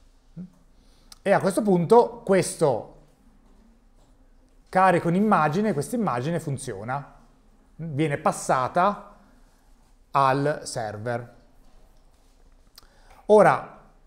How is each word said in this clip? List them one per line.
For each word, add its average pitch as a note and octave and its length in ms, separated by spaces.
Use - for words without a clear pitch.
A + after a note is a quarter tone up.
E G3 100
a F3 80
questo F#3+ 220
punto G#3 640
questo D#3 720
carico F#3 380
un'immagine, F#3+ 680
questa C#3+ 220
immagine E3 440
funziona, B2+ 760
viene D3+ 420
passata F3 1000
al C#3 520
server. A#2 720
Ora, F3 500